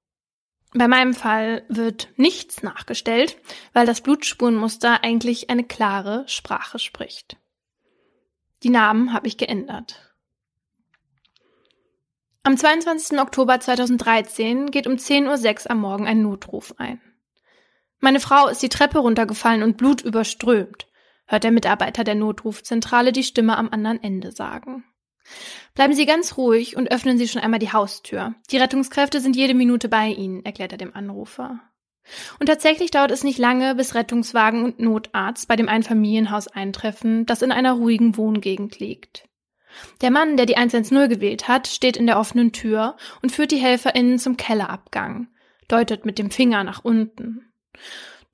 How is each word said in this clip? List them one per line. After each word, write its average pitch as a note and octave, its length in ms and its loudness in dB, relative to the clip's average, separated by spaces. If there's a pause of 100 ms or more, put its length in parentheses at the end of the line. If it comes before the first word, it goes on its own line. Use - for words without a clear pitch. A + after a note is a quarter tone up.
(720)
Bei A#3+ 160 2
meinem B3+ 260 2
Fall A3 540 -4
wird A3+ 480 -6
nichts - 460 0
nachgestellt, A#3 720 -4 (360)
weil A#3+ 140 4
das A#3 140 0
Blutspurenmuster A#3 1040 0
eigentlich A#3 440 -2
eine A#3+ 160 0
klare G#3 640 -4
Sprache - 520 -8
spricht. - 580 -12 (1300)
Die A#3+ 60 4
Namen A3+ 420 4
habe A#3 160 -4
ich - 80 -8
geändert. - 800 -8 (2250)
Am C4+ 140 2
zweiundzwanzigsten D#4 640 0
Oktober B3+ 400 2
zweitausenddreizehn A#3+ 1120 0
geht C#4 160 -2
um B3+ 120 -2
zehn C#4+ 280 2
Uhr C#4 120 0
sechs A3 280 -2
am A3+ 140 -2
Morgen G3+ 260 -4
ein A3 160 2
Notruf G3+ 540 -6
ein. - 240 -10 (1000)
„Meine C4+ 200 4
Frau C#4 280 4
ist - 140 -6
die C4 60 0
Treppe C#4+ 300 0
runtergefallen A3+ 640 2
und G#3+ 140 2
blutüberströmt“, A3+ 1120 0 (400)
hört G#3+ 180 0
der A3+ 80 2
Mitarbeiter G#3+ 520 0
der G#3 120 -2
Notrufzentrale A3+ 960 -2
die C4 100 0
Stimme A3+ 340 0
am A3+ 140 -2
anderen A3 320 -4
Ende F#3+ 280 -6
sagen. B3+ 540 -12 (880)
„Bleiben C#4 220 4
Sie C#4+ 100 2
ganz D#4+ 320 0
ruhig A#3+ 400 2
und B3+ 160 -2
öffnen B3 240 2
Sie A#3+ 120 0
schon A#3 120 -8
einmal A3 200 0
die G#3 120 -4
Haustür. G#3 640 -4 (160)
Die C4 80 2
Rettungskräfte C4+ 640 0
sind B3+ 140 2
jede C4 180 2
Minute A#3+ 340 2
bei G#3+ 200 2
Ihnen“, F#3+ 360 -6
erklärt F#3+ 280 -10
er F#3+ 60 -12
dem F3+ 160 -14
Anrufer. G#3+ 680 -14 (800)
Und D4 60 -4
tatsächlich D#4 460 2
dauert C#4 200 4
es C4+ 140 -2
nicht C#4 140 -2
lange, B3+ 360 2
bis B3 200 -2
Rettungswagen A#3 720 2
und B3 160 -4
Notarzt A3 680 -2
bei A3+ 80 2
dem A3 140 2
Einfamilienhaus A3 760 0
eintreffen, G#3+ 800 -4
das A#3+ 160 0
in C4 120 2
einer B3+ 200 2
ruhigen A#3 460 2
Wohngegend G#3 600 -4
liegt. - 460 -14 (760)
Der B3+ 80 4
Mann, D4+ 260 4
der B3 100 6
die A#3 120 4
eins A#3+ 160 2
eins A3+ 160 0
null C#4 180 6
gewählt G#3+ 400 -2
hat, B3+ 180 2
steht B3+ 300 0
in A#3+ 100 2
der G#3+ 140 4
offenen A#3 320 2
Tür A3 440 -4 (260)
und B3+ 100 -2
führt D4 180 0
die D4+ 60 2
HelferInnen B3 600 2
zum B3 180 -2
Kellerabgang, G#3+ 920 -6 (380)
deutet A3+ 380 0
mit G#3 140 -6
dem G3+ 120 -4
Finger A#3 320 2
nach F#3 220 -10
unten. A3+ 680 -2 (840)